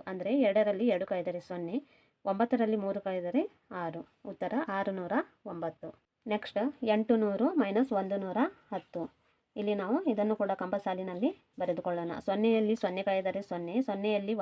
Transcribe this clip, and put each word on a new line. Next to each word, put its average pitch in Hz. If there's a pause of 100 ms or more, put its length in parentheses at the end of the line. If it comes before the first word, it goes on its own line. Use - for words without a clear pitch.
(120)
ಅಂದರೆ 185 (180)
ಎರಡರಲ್ಲಿ 208
ಎರಡು 180
ಕಳೆದರೆ 175 (100)
ಸೊನ್ನೆ, 175 (540)
ಒಂಬತ್ತರಲ್ಲಿ 220
ಮೂರು 196
ಕಳೆದರೆ 185 (400)
ಆರು, 165 (320)
ಉತ್ತರ 180 (220)
ಆರುನೂರ 190 (400)
ಒಂಬತ್ತು. 165 (440)
ನೆಕ್ಸ್ಟ್ 208 (340)
ಎಂಟುನೂರು 220 (160)
ಮೈನಸ್ 214
ಒಂದು 190
ನೂರ 185 (340)
ಹತ್ತು. 175 (580)
ಇಲ್ಲಿ 208
ನಾವು 196 (140)
ಇದನ್ನು 208
ಕೂಡ 196
ಕಂಬ 185
ಸಾಲಿನಲ್ಲಿ 185 (300)
ಬರೆದುಕೊಳ್ಳೋಣ. 175 (140)
ಸೊನ್ನೆಯಲ್ಲಿ 220
ಸೊನ್ನೆ 190
ಕಳೆದರೆ 190 (100)
ಸೊನ್ನೆ, 170 (140)
ಸೊನ್ನೆಯಲ್ಲಿ 208